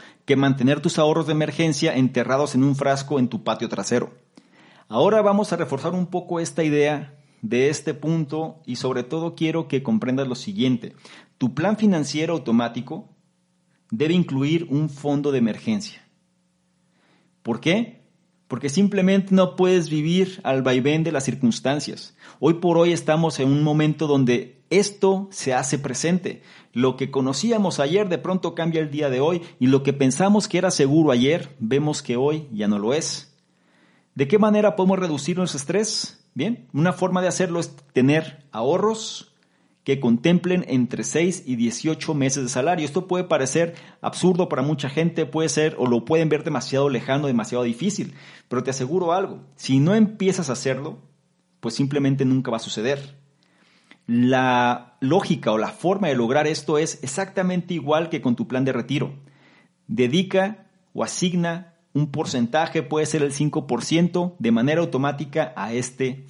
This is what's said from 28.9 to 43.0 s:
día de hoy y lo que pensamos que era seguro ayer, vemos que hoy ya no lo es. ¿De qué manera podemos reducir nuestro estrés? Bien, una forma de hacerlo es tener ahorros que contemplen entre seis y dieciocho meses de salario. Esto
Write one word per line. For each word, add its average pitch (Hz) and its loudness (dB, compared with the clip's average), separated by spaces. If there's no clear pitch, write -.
día 143 -2
de 127 0
hoy 170 0
y 127 2
lo 135 4
que 139 2
pensamos 180 2
que 170 0
era 180 2
seguro 147 4
ayer, 127 2
vemos 143 -2
que 120 -4
hoy 151 -2
ya 104 -2
no 104 2
lo 107 -2
es. - -6
¿De 139 0
qué 208 4
manera 208 4
podemos 190 2
reducir 165 -4
nuestro 180 -2
estrés? - -4
Bien, 190 -6
una 165 2
forma 180 0
de 180 0
hacerlo 170 -2
es - -10
tener 147 2
ahorros 190 -2
que 139 0
contemplen 175 2
entre 113 -2
seis 170 -2
y 127 -4
dieciocho 151 -2
meses 135 -2
de 120 -6
salario. 151 0
Esto 180 -4